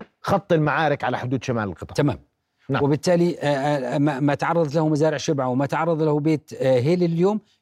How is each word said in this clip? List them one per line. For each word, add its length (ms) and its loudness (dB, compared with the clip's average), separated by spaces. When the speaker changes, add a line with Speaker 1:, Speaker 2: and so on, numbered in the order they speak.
Speaker 1:
خط 320 0
المعارك 500 2
على 140 -2
حدود 260 -4
شمال 200 -2
القطاع. 320 -8
Speaker 2:
تمام. 240 0
Speaker 1:
نعم. 140 0
Speaker 2:
وبالتالي، 560 2
آه، 60 -4
آه، 520 0
ما، 220 0
ما 160 2
تعرض 400 0
له 140 2
مزارع 280 2
شبعة 300 -2
وما 180 0
تعرض 360 -2
له 180 0
بيت، 340 -2
آه، 260 2
هيل 240 2
اليوم 360 0